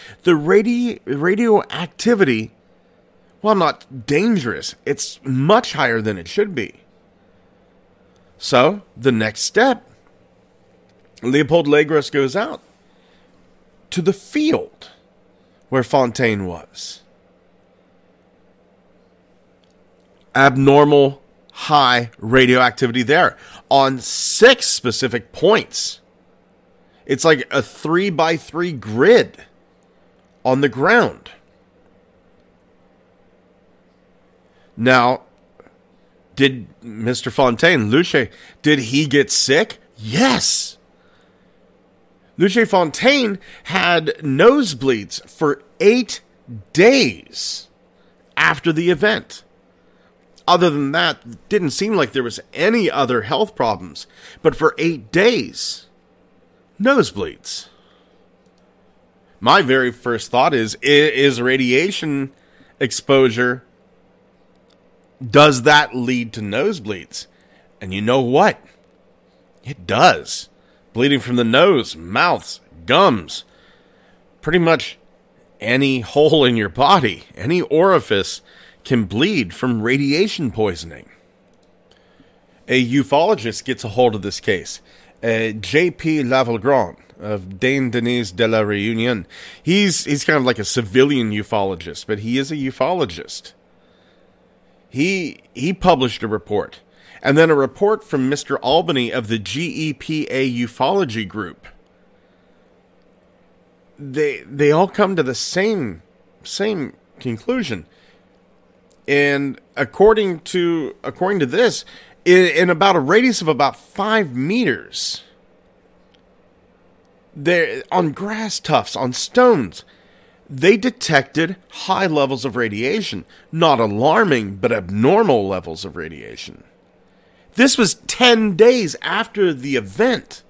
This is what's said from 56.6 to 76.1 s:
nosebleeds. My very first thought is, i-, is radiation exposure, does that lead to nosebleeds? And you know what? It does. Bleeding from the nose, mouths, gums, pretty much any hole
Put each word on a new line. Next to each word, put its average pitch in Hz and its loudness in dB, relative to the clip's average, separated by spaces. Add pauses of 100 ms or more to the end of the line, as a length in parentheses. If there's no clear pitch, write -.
nosebleeds. 196 -2 (1700)
My 147 4
very 131 2
first 117 -6
thought 151 2
is, 113 -2
i-, 131 -2
is 143 4
radiation 135 0 (460)
exposure, 123 0 (1600)
does 139 6
that 147 4
lead 120 -4
to 113 -10
nosebleeds? 104 -6 (520)
And 92 -10
you 101 -4
know 120 2
what? 135 2 (1040)
It 101 -16
does. 110 0 (420)
Bleeding 135 0
from 123 -6
the 120 2
nose, 135 2
mouths, 110 -4 (280)
gums, 131 0 (960)
pretty 165 0
much 165 0 (640)
any 131 0
hole 151 4